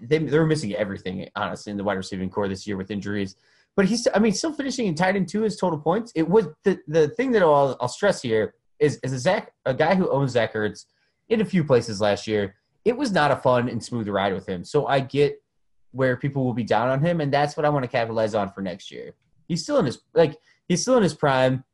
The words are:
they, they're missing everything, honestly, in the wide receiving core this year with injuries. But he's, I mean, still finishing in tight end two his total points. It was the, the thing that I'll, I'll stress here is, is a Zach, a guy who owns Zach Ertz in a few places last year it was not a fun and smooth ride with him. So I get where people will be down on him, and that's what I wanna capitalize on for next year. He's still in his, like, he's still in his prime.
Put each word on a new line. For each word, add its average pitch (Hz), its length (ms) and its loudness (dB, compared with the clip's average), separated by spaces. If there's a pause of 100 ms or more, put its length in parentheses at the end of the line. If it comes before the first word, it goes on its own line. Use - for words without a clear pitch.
they, 139 160 0
they're 156 260 2
missing 151 300 -2
everything, 92 600 -6
honestly, 98 360 -6
in 101 80 -6
the 98 60 -6
wide 101 100 0
receiving 95 340 -6
core 101 200 -2
this 95 180 -8
year 101 100 -4
with 95 140 -8
injuries. 101 460 -6 (380)
But 196 120 2
he's, 226 280 0
I 190 40 4
mean, 214 160 2
still 320 180 -4
finishing 262 340 -4
in 165 80 -2
tight 185 220 0
end 185 120 -2
two 214 140 -2
his 214 140 -2
total 170 220 -2
points. 185 360 -2
It 160 140 0
was 190 200 4 (160)
the, 185 140 0 (100)
the 151 200 4
thing 254 240 -2
that 208 100 4
I'll, 143 380 4
I'll 123 80 -2
stress - 320 0
here 110 340 0 (240)
is, 143 240 2
is 131 120 -4
a 131 40 -4
Zach, 180 340 -2 (120)
a 135 80 0
guy 156 220 2
who 185 160 2
owns 135 220 0
Zach 113 200 2
Ertz 107 320 -4 (460)
in 220 100 2
a 202 60 2
few 170 180 2
places 117 380 2
last 101 240 0
year 101 300 -2 (320)
it 240 80 0
was 254 160 -2
not 147 180 2
a 127 60 2
fun 123 320 2
and 110 140 -6
smooth 113 260 -6
ride 98 240 0
with 92 160 -8
him. 90 160 -6
So - 220 -2
I 139 140 2
get 139 420 -2 (500)
where 127 240 0
people 139 280 -4
will 123 180 -2
be - 20 -2
down 113 240 2
on 135 160 0
him, 170 160 0
and 139 120 -2
that's 143 240 0
what 151 100 0
I - 80 4
wanna 127 140 -2
capitalize 113 460 0
on 98 180 0
for 98 100 -10
next 90 280 -8
year. 62 240 -14 (340)
He's 170 140 -4
still 294 160 -2
in 185 80 2
his, 113 120 -4 (160)
like, 151 200 4 (340)
he's 175 140 2
still 254 140 4
in 226 60 6
his 160 120 2
prime. 131 600 2